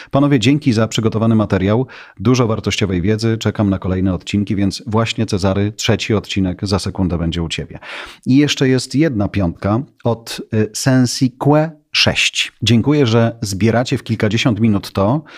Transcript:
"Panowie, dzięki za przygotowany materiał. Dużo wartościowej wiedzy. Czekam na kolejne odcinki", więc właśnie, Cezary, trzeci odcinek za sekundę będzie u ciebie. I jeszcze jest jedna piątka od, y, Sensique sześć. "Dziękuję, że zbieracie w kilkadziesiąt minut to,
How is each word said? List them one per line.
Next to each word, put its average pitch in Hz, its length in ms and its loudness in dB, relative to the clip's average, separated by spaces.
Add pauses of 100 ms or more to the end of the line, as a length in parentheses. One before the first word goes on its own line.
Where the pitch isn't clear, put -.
(100)
"Panowie, 139 300 2
dzięki 139 320 2
za 110 160 2
przygotowany 113 460 0
materiał. 104 520 2 (340)
Dużo 123 260 2
wartościowej 98 560 -2
wiedzy. 110 360 0
Czekam 104 320 0
na 95 80 0
kolejne 92 360 -2
odcinki", 101 420 -2
więc 98 300 -2
właśnie, 110 400 0
Cezary, 101 460 0
trzeci - 420 -2
odcinek 92 520 -2
za 98 120 0
sekundę 90 400 -2
będzie 82 240 -2
u 80 60 -4
ciebie. - 300 -10 (480)
I 127 100 4
jeszcze 143 320 2
jest 127 260 0
jedna 127 340 0
piątka 98 540 -2 (220)
od, - 360 -4 (140)
y, 107 180 0
Sensique 135 1000 2 (220)
sześć. - 600 -2 (100)
"Dziękuję, 120 440 4
że 117 340 2
zbieracie 113 580 0
w - 40 -8
kilkadziesiąt 110 580 0
minut 107 320 0
to, 117 300 0 (160)